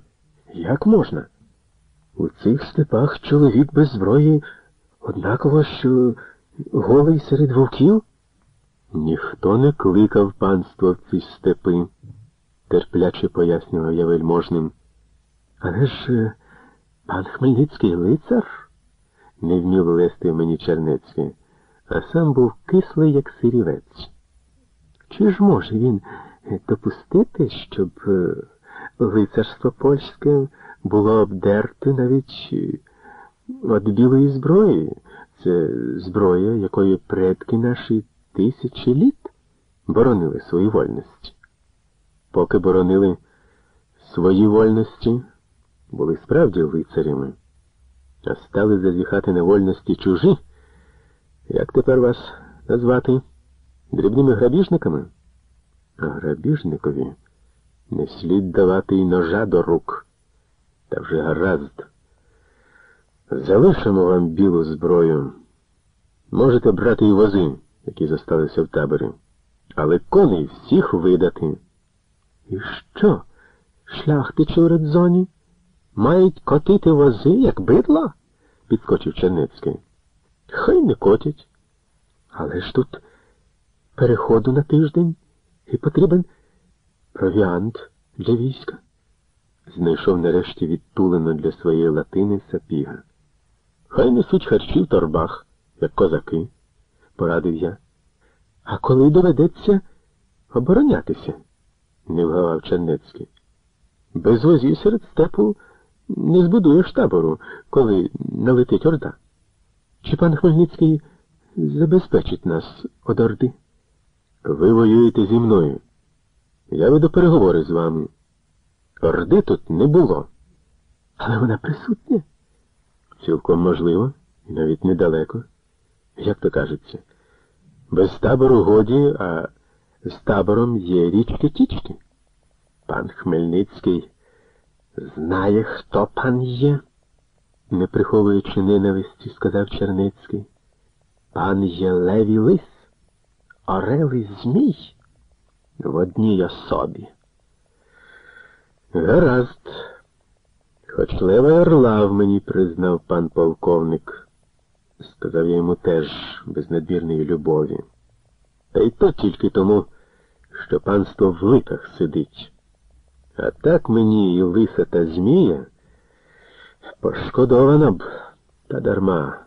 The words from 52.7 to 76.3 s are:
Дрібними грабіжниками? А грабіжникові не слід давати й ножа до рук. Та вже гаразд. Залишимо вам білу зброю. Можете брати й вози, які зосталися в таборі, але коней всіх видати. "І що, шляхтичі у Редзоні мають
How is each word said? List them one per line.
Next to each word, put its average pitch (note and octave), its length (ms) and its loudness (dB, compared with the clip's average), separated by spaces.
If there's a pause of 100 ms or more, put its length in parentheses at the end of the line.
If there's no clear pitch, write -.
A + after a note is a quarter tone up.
Дрібними B2+ 440 2
грабіжниками? A#2+ 680 0 (920)
А - 80 -8
грабіжникові D2+ 1080 -6 (760)
не - 180 -6
слід F#2 440 -4
давати F#2+ 440 0
й F#2+ 100 2
ножа F2+ 400 -2
до F2+ 160 0
рук. - 440 -4 (840)
Та - 120 -8
вже D#2+ 200 -4
гаразд. D#2 640 -4 (1500)
Залишимо F#2+ 760 2
вам F2 240 2
білу E2+ 340 2
зброю. D#2+ 680 0 (960)
Можете A#2+ 400 2
брати A2 340 2
й G#2 60 6
вози, G2 440 2 (300)
які D#2+ 220 -6
зосталися D#2 540 -4
в D#2 60 -4
таборі, D2 420 -4 (680)
але D#2 240 0
коней A#2 540 0
всіх - 400 0
видати. E2 640 0 (920)
"І - 80 -8 (360)
що, F#3 260 2 (640)
шляхтичі - 760 -2
у E3+ 60 6
Редзоні F3 600 2 (680)
мають F3 480 2